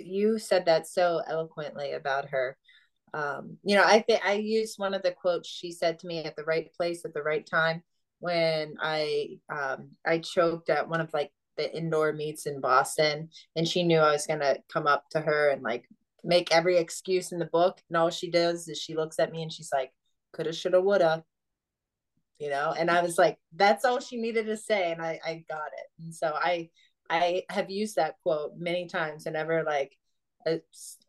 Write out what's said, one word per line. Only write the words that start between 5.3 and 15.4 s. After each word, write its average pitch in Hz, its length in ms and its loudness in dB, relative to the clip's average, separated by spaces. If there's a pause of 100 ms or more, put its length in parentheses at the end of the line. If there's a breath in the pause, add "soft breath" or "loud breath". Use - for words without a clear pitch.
she 175 220 -12
said 170 280 -2
to 180 80 -14
me 165 160 -8
at 151 120 -10
the 151 80 -10
right 160 280 -2
place 170 340 -6
at 165 100 -12
the 147 80 -6
right 156 200 -2
time 165 380 0 (380)
when 160 600 -2
I, 151 600 -4 (120)
um, 139 380 -6 (160)
I 165 140 2
choked 165 500 0
at 147 180 0
one 165 140 -2
of, 160 100 -6
like, 147 200 -2 (260)
the - 180 -6
indoor 156 380 0
meets 151 320 -8
in 143 160 -6
Boston, 147 680 2 (260 loud breath)
and 165 120 0
she 180 140 0
knew 170 160 6
I 151 140 6
was 147 160 0
gonna 143 300 0 (140)
come 156 140 -2
up 147 240 2
to 156 100 -2
her 151 300 2